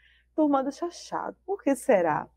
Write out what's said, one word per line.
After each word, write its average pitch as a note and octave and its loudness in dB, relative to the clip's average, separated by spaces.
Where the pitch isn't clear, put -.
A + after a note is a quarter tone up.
Turma C#4+ 2
do C4+ -6
Chachado. - -8
Por G4+ -6
que C#4 2
será? E3+ 2